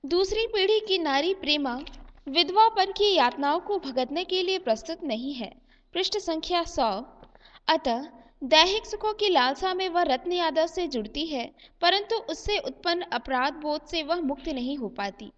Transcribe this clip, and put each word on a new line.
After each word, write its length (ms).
दूसरी 420
पीढ़ी 320
की 200
नारी 360
प्रेमा 380
विधवापन 640
की 220
यातनाओं 460
को 200
भुगतने 440
के 200
लिए 160
प्रस्तुत 440
नहीं 300
है। 180
पृष्ठ 240
संख्या 480
सौ। 240
अतः 400
दैहिक 440
सुखों 280
की 160
लालसा 440
में 160
वह 140
रत्न 280
यादव 360
से 200
जुड़ती 380
है, 200
परंतु 340
उससे 320
उत्पन्न 540
अपराध 420
बोध 320
से 180
वह 180
मुक्त 280
नहीं 280
हो 120
पाती। 480